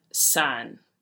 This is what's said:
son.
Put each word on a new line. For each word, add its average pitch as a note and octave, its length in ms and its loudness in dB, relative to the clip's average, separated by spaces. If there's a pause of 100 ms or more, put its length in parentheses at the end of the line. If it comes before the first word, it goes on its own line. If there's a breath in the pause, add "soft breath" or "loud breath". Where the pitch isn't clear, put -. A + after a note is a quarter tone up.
(120)
son. B2 680 0 (200)